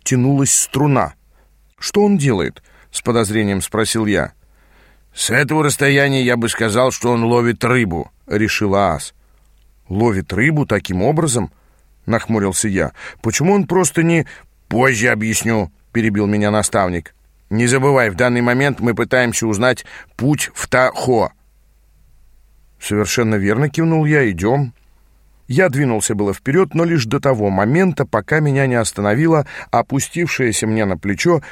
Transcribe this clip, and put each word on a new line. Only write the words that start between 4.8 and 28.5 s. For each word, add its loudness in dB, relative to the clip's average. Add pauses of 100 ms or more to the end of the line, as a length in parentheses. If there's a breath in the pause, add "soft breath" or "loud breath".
«С -4
этого 0
расстояния 2
я 2
бы -2
сказал, 0
что -2
он 0
ловит 0
рыбу», — -2 (160)
решил 0
Аас. 0 (760)
«Ловит 0
рыбу 0
таким -2
образом?» — -2 (540)
нахмурился -2
я. -2 (320 loud breath)
«Почему 2
он 2
просто 0
не...» 2 (400 loud breath)
«Позже 2
объясню», — -2 (200)
перебил 0
меня 0
наставник. -2 (340)
«Не 0
забывай, 2
в -8
данный 0
момент 0
мы 0
пытаемся 0
узнать 0 (320 loud breath)
путь 0
в -10
Тахо». 0 (1500)
«Совершенно -2
верно», — 0
кивнул 0
я, — 2
«идём». 0 (720)
Я 2
двинулся 0
было -2
вперёд, 0
но 2
лишь 0
до -2
того 0
момента, 2
пока -2
меня 2